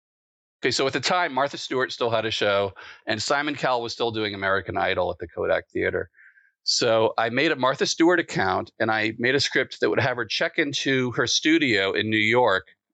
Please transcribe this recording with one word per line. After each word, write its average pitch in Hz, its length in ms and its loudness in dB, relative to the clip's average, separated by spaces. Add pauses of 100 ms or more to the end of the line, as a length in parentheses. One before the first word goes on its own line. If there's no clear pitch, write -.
(600)
okay, 131 100 0
so 135 140 0
at 131 80 -2
the 143 60 0
time, 175 340 0
Martha 139 240 -2
Stewart 131 340 -4
still 120 180 -2
had 110 160 0
a 110 60 -4
show, 101 420 0 (340)
and 110 140 -4
Simon 147 340 -2
Cowell 131 260 0
was 117 100 -6
still 120 200 -2
doing 107 220 -4
American 95 440 -2
Idol 92 340 0
at 87 60 -8
the 87 100 -12
Kodak 90 460 -2
Theater. 92 360 -2 (540)
So 113 540 2
I 113 120 0
made 143 220 2
a 147 40 -2
Martha 135 300 0
Stewart 170 340 4
account, 95 600 -2
and 113 100 0
I 110 280 0
made 127 180 2
a 139 40 2
script - 420 -2
that 120 80 4
would 107 100 0
have 127 180 0
her 117 80 -4
check 170 320 -4
into 135 540 0
her 123 160 -2
studio 113 640 2
in 107 180 0
New 110 80 2
York 107 500 4 (260)